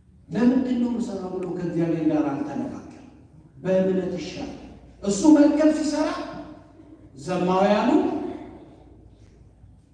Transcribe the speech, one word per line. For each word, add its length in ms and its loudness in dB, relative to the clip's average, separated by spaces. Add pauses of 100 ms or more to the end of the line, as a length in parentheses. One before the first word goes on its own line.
(300)
ለምንድን 480 2
ነው 120 0
የምሰራው 420 -6
ብሎ 200 -6
ከእግዚአብሔር 540 -2
ጋር 220 2
አልተነጋገረም። 760 -8 (520)
በእምነት 560 0
ይሻል። 380 -10 (520)
እሱ 180 -2 (100)
መርከብ 420 6
ሲሰራ 360 -2 (1080)
ዘማውያኑ፣ 720 2 (2000)